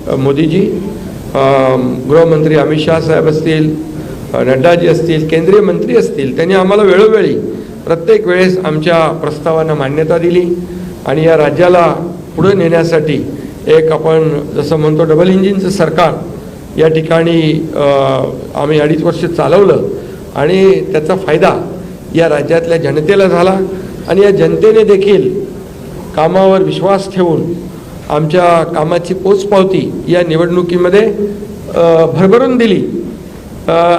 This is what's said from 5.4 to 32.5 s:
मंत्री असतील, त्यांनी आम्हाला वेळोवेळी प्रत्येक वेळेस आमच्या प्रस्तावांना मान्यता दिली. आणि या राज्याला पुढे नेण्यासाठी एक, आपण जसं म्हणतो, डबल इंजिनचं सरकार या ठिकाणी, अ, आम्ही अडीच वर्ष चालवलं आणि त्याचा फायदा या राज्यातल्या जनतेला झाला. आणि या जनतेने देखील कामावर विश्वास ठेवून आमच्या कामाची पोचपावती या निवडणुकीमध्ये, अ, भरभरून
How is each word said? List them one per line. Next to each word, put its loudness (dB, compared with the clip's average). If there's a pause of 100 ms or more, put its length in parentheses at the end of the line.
मंत्री 0
असतील, -2
त्यांनी 0
आम्हाला 2
वेळोवेळी 2 (480)
प्रत्येक 0
वेळेस 2
आमच्या 0
प्रस्तावांना -2
मान्यता -2
दिली. 2 (640)
आणि 0
या 4
राज्याला 2 (400)
पुढे 2
नेण्यासाठी 0 (400)
एक, 4
आपण 0 (140)
जसं -2
म्हणतो, 2
डबल 4
इंजिनचं 2
सरकार 0 (680)
या 4
ठिकाणी, 0 (100)
अ, -2 (720)
आम्ही 0
अडीच 0
वर्ष -2
चालवलं 2 (520)
आणि 2
त्याचा -2
फायदा 0 (420)
या 2
राज्यातल्या 0
जनतेला 2
झाला. 2 (500)
आणि 2
या 4
जनतेने 2
देखील 2 (680)
कामावर 2
विश्वास -2
ठेवून 0 (680)
आमच्या 2
कामाची -2
पोचपावती 0
या 2
निवडणुकीमध्ये, 2 (680)
अ, 4
भरभरून 2